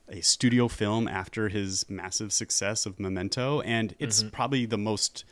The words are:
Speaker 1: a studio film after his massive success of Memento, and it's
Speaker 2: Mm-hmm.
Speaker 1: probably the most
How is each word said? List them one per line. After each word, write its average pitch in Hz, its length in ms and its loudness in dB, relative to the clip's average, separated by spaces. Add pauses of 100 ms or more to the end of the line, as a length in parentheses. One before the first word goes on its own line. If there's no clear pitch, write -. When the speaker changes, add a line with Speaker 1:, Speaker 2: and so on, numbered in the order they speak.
Speaker 1:
a 110 100 -10
studio 120 480 4
film 110 400 0
after 98 400 -2
his 98 420 -2
massive 95 440 -4
success - 520 0
of 98 140 -8
Memento, 101 600 0
and 113 360 0
it's 117 220 0
Speaker 2:
Mm-hmm. 214 160 0
Speaker 1:
probably 127 300 2
the 110 120 0
most 104 540 0